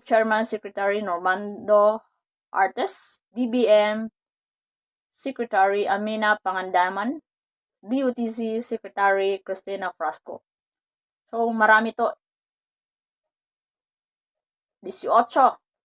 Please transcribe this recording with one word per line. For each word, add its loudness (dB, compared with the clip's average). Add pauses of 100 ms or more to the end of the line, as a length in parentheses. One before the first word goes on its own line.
Chairman 2
Secretary -4
Normando 0 (480)
Artes, -4 (100)
D -4
B 0
M 2 (1040)
Secretary 0
Amina 0
Pangandaman, -2 (640)
D -2
O 0
T -4
C -6
Secretary 0
Cristina -8
Frasco. -10 (880)
So, -2
marami 4
to. 0 (2750)
Dieciocho. 0 (240)